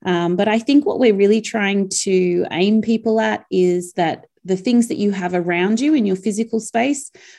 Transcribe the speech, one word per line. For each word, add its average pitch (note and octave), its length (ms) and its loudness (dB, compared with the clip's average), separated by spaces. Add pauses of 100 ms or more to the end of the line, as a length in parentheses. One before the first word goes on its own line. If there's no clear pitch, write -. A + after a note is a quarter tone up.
Um, F3 300 0
but G3+ 140 0
I G#3+ 100 0
think C#4 260 2
what - 140 -2
we're A3+ 160 4
really G3+ 260 4
trying G3 500 -2 (100)
to F3+ 500 0
aim G#3 320 2
people A3+ 380 0
at A3 320 -2
is F3+ 400 0
that D#3+ 340 -4 (180)
the F#3 120 -2
things A#3+ 320 2
that - 80 -6
you G#3 160 0
have F3+ 220 -6
around F3+ 440 0
you D4 160 0
in A#3+ 120 2
your F#3+ 100 0
physical A3 420 -4
space B3 540 -4 (260)